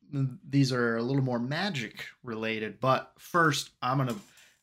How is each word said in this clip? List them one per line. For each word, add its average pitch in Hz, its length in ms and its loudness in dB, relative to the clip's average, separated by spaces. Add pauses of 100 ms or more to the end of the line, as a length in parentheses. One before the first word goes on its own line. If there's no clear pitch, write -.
(120)
th-, 139 160 0 (200)
these 135 240 4
are 120 260 0
a 113 40 -2
little 135 220 0
more 123 160 0
magic 143 640 -4 (180)
related, 110 560 -4
but 131 380 2
first 156 540 2 (100)
I'm 127 160 0
gonna 127 180 0 (480)